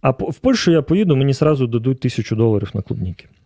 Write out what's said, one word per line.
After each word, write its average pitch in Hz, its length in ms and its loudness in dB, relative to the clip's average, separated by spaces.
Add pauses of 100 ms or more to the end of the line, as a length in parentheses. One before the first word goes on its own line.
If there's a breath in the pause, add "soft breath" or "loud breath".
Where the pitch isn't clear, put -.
А 135 120 2
по-, - 140 -4
в - 120 -8
Польщу 240 320 2
я 165 120 4
поїду, 170 340 2
мені 139 160 2
зразу 139 340 0
дадуть 120 340 -2
тисячу 117 360 -2
доларів 107 380 0
на 104 80 -4
клубніки». - 440 -8 (200)